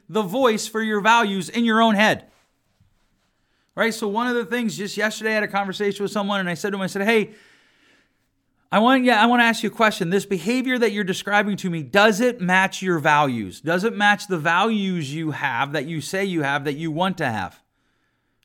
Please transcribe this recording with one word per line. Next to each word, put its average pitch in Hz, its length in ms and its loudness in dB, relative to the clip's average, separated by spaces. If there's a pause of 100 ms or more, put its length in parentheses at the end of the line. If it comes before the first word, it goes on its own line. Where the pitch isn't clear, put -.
the 208 160 -2
voice 220 440 0
for 220 140 -4
your 214 200 -2
values 202 480 2
in 233 160 0
your 226 160 4
own 226 120 6
head. 202 320 2 (1500)
Right? 220 180 0
So 226 140 -6
one 220 200 -2
of 247 80 0
the 240 100 -2
things, 220 300 -4
just 196 220 -8
yesterday 214 340 -4
I 220 40 0
had 214 80 0
a 202 40 -2
conversation 202 540 -4
with 190 100 -4
someone 202 280 -2
and 185 100 -2
I 175 60 -4
said 202 160 -4
to 202 60 -4
him, 196 40 -6
I 190 60 -2
said, 196 160 -4
"Hey, 214 320 2 (1400)
I 180 80 2
want, 254 240 4
yeah, 233 180 4
I 233 40 6
wanna 240 180 4
ask 226 200 2
you 208 60 -2
a - 40 -6
question. 208 360 0
This 196 160 0
behavior 240 520 -2
that 226 140 2
you're 208 120 -2
describing 202 540 0
to 190 120 -6
me, 165 120 -4
does 202 380 4
it 247 200 2
match 185 420 2
your 180 180 0
values? 135 640 0
Does 175 220 0
it 226 120 -2
match 208 320 2
the 185 100 -2
values 180 760 0
you 156 180 -4
have, 135 420 -2
that 143 120 -2
you 160 160 -6
say 190 220 -4
you 175 200 -2
have, 139 220 -2
that 147 100 -4
you 160 160 -6
want 180 260 -2
to 165 80 -4
have?" 101 380 -6 (800)